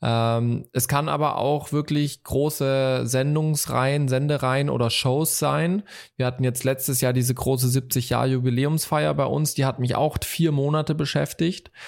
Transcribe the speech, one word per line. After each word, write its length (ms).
Ähm, 680
es 160
kann 220
aber 300
auch 340
wirklich 500
große 800
Sendungsreihen, 1040
Sendereihen 600
oder 200
Shows 500
sein. 440
Wir 100
hatten 200
jetzt 180
letztes 380
Jahr 100
diese 220
große 340
siebzig 420
Jahr 180
Jubiläumsfeier 880
bei 120
uns, 300
die 100
hat 120
mich 180
auch 280
vier 300
Monate 420
beschäftigt. 720